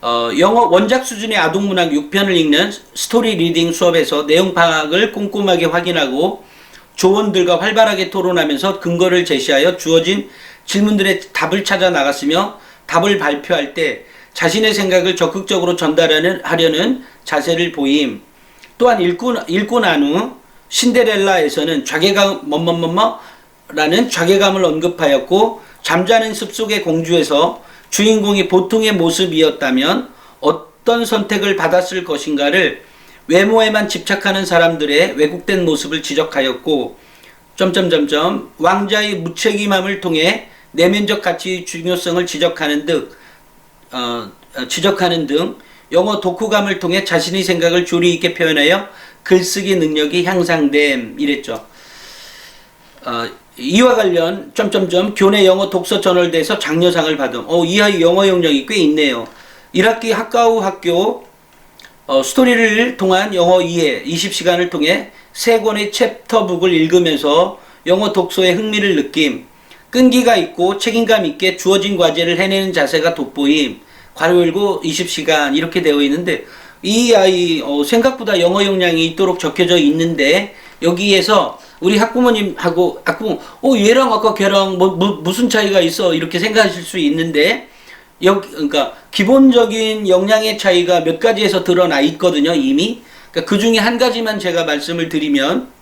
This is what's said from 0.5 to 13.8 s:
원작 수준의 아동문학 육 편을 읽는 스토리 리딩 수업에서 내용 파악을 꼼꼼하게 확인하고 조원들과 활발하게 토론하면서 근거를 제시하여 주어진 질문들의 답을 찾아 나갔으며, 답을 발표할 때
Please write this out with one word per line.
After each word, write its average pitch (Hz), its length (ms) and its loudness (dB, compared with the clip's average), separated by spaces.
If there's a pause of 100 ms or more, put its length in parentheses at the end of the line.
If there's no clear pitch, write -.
원작 214 400 2
수준의 214 320 -6
아동문학 175 540 0
육 147 180 -4
편을 196 260 0
읽는 165 360 2 (220)
스토리 226 420 -2
리딩 170 360 0
수업에서 160 540 0
내용 175 280 2
파악을 170 580 0
꼼꼼하게 196 540 -2
확인하고 165 800 -2 (520)
조원들과 185 640 2
활발하게 208 500 2
토론하면서 175 720 -2
근거를 175 440 2
제시하여 151 520 0
주어진 165 540 0 (340)
질문들의 196 560 0 (120)
답을 180 320 -2
찾아 185 260 0
나갔으며, 147 680 -2 (280)
답을 190 320 0
발표할 147 560 -4
때 143 300 -4 (280)